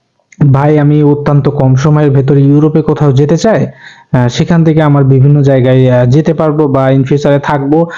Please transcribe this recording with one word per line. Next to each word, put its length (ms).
"ভাই, 260
আমি 240
অত্যন্ত 460
কম 260
সময়ের 360
ভেতরে 300
ইউরোপে 400
কোথাও 300
যেতে 260
চাই, 300
আহ, 160
সেখান 360
থেকে 180
আমার 220
বিভিন্ন 380
জায়গায়, 500
আহ, 140
যেতে 280
পারবো 340
বা 220
in 140
ফিউচারে 360
থাকবো 480